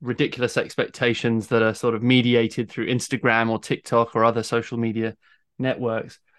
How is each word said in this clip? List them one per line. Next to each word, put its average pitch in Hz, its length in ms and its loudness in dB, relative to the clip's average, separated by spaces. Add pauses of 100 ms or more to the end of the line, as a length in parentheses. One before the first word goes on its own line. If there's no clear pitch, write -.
ridiculous 123 560 -2
expectations 117 880 -2
that 117 140 2
are 110 120 2
sort 117 200 -2
of 110 80 -6
mediated 120 720 2
through 113 160 -6
Instagram 117 640 0
or 110 100 0
TikTok - 560 0
or 113 80 4
other 117 180 2
social 117 360 -4
media 113 380 -2 (440)
networks, 123 600 -4 (180)